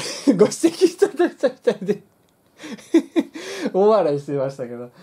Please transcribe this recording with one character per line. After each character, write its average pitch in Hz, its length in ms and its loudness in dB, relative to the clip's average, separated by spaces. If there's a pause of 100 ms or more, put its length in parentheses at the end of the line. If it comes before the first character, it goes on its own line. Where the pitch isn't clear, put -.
(140)
<laughs> - 200 2
ご 196 120 6
指 - 20 0
摘 339 400 2
い - 100 -4
た 392 120 2
だ 339 180 0
い - 80 -6
た 269 140 -2
み 254 80 -6
た - 160 -2
い - 60 -6
で、 202 220 -4 (880)
<laughs> - 800 -2
大 190 160 4
笑 180 280 4
い 143 40 -4
し 143 60 -10
て 151 60 -8
ま 139 180 -2
し - 80 -10
た 135 60 -10
け 120 120 -12
ど。 120 140 -14 (140)